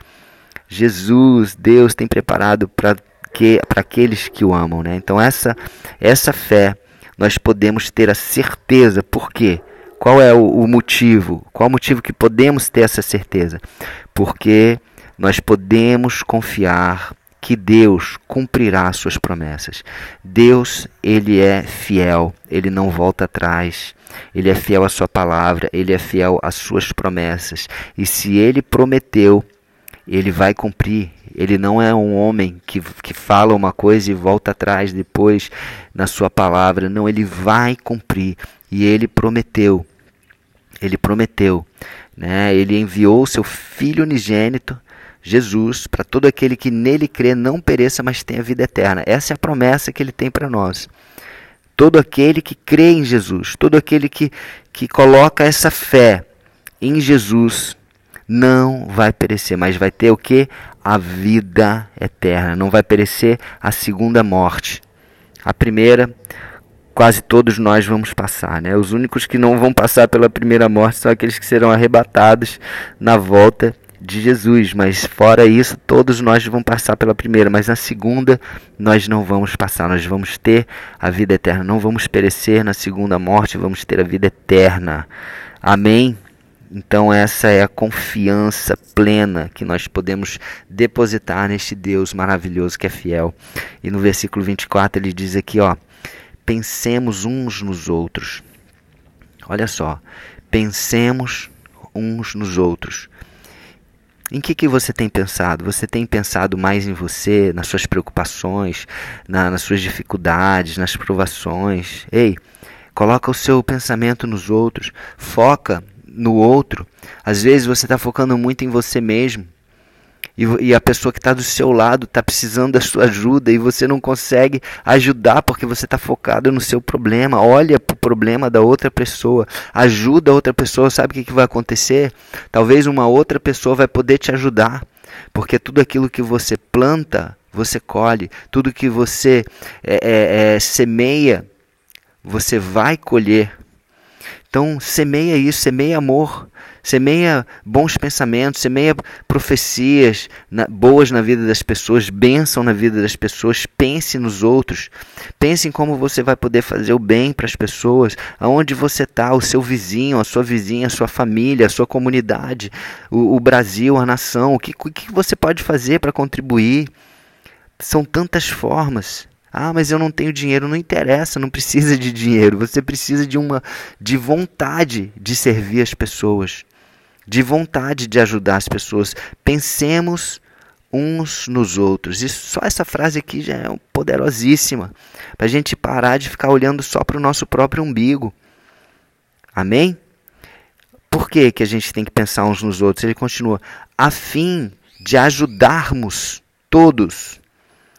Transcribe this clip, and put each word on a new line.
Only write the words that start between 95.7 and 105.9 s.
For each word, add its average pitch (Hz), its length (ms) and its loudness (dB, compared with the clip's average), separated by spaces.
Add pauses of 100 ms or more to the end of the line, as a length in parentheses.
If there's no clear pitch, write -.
"Pensemos 113 800 -4
uns 117 380 -6
nos 90 260 -8
outros." - 560 -8 (1040)
Olha 104 180 -4
só, 78 360 -8 (500)
"Pensemos 117 1000 -2 (460)
uns 113 400 -8
nos 101 220 -6
outros." - 500 -4 (1200)
Em 139 120 -8
que 170 120 -6
que 151 140 -2
você 131 240 0
tem 113 160 -4
pensado? 90 560 -4
Você 101 240 -6
tem 117 180 -4